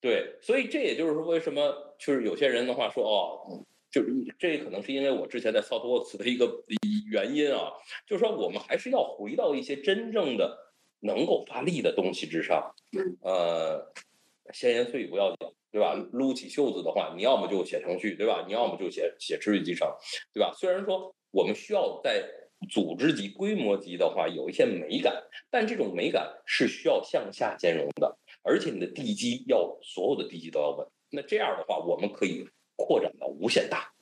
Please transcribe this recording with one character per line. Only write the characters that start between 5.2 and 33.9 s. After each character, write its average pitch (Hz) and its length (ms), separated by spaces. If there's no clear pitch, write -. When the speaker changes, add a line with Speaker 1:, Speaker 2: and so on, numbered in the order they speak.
Speaker 1:
之 120 140
前 110 120
在 107 80
Thoughtworks 120 560
的 101 80
一 123 120
个 123 120
原 107 240
因 147 180
啊， 87 200
就 208 100
是 185 80
说 220 120
我 110 120
们 - 120
还 - 180
是 247 120
要 240 120
回 104 320
到 156 220
一 - 40
些 - 140
真 214 380
正 165 240
的 - 200
能 104 260
够 - 220
发 123 140
力 156 200
的 - 100
东 92 220
西 - 140
之 80 160
上。 - 280
Speaker 2:
嗯。 92 260
Speaker 1:
呃， 85 680
闲 123 200
言 120 160
碎 135 120
语 - 80
不 - 80
要 98 200
讲， - 140
对 104 80
吧？ 82 140
撸 131 220
起 131 160
袖 139 200
子 95 120
的 - 100
话， 85 240
你 90 60
要 127 160
么 95 100
就 95 160
写 87 160
程 90 180
序， 101 160
对 101 120
吧？ 101 200
你 95 60
要 113 160
么 95 80
就 90 140
写， 82 280
写 - 200
持 104 160
续 92 80
集 87 120
成， 85 140
对 107 80
吧？ 90 120
虽 185 160
然 190 140
说 190 300
我 190 140
们 214 100
需 - 180
要 139 320
在 110 180
组 85 240
织 135 200
级、 101 160
规 202 240
模 110 220
级 90 200
的 87 140
话 82 180
有 78 220
一 - 20
些 127 140
美 92 340
感， - 140
但 233 160
这 226 80
种 107 220
美 120 140
感 - 200
是 - 240
需 - 200
要 110 140
向 107 300
下 110 260
兼 85 180
容 73 120
的， - 160
而 - 160
且 - 120
你 - 80
的 - 80
地 120 280
基 120 340
要， 104 340
所 95 280
有 123 120
的 - 60
地 87 100
基 80 120
都 78 100
要 73 100
稳。 73 160
那 143 120
这 214 160
样 127 180
的 - 80
话， 87 140
我 85 180
们 95 160
可 - 120
以 87 220
扩 - 240
展 - 180
到 - 80
无 76 220
限 - 200
大。 - 220